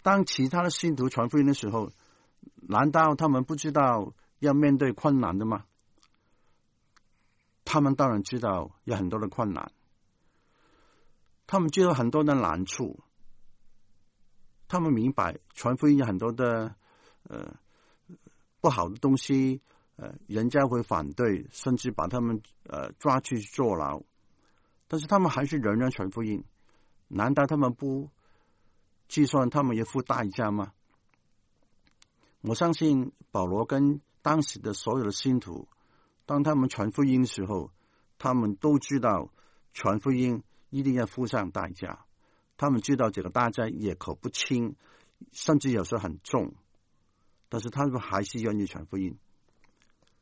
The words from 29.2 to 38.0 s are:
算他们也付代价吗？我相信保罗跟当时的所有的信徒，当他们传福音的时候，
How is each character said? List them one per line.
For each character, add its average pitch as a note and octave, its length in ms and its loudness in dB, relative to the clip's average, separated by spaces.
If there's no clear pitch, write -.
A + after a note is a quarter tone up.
算 C3 240 2
他 D3 100 2
们 B2 160 0
也 A2+ 60 0
付 C3 180 -2
代 B2 260 -2
价 G#2+ 220 -2
吗？ G#2 240 -4
我 - 140 -2
相 E3+ 180 0
信 C#3+ 380 2
保 F#2+ 160 -2
罗 G2 180 -2
跟 C#3+ 380 0
当 D3+ 180 2
时 - 160 -6
的 G#2 160 -6
所 A#2 240 -4
有 B2 80 -2
的 G2+ 60 -2
信 B2+ 280 -2
徒， E2+ 280 -10
当 C#3+ 180 0
他 D3+ 100 2
们 C3 160 2
传 G#2+ 220 -4
福 C#3+ 120 2
音 C3 180 4
的 B2 60 2
时 G2 160 -6
候， F#2+ 280 -4